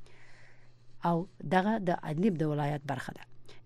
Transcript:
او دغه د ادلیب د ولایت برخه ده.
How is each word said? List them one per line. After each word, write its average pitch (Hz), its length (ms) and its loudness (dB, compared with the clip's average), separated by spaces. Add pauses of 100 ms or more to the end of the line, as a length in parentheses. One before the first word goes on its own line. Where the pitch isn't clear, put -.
(1080)
او 170 80 6 (380)
دغه 208 240 4 (100)
د - 20 6 (200)
ادلیب 175 320 4
د 151 100 2
ولایت 147 300 2 (100)
برخه - 240 -6
ده. - 60 -14 (440)